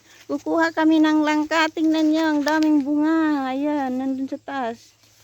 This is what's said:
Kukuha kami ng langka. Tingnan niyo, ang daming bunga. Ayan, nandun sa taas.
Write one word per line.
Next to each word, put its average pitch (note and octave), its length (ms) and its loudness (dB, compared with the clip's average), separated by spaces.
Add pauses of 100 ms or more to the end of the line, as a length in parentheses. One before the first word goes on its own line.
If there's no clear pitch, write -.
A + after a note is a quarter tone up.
(240)
Kukuha D#4+ 480 -2
kami D#4+ 320 4
ng D#4 160 2
langka. D4+ 480 0
Tingnan D#4 400 0
niyo, D#4 240 0
ang D4 80 0
daming D4+ 400 2
bunga. D4 720 0
Ayan, C4+ 480 -4
nandun C4+ 240 -4
sa C4+ 160 -8
taas. A#3+ 560 -10 (280)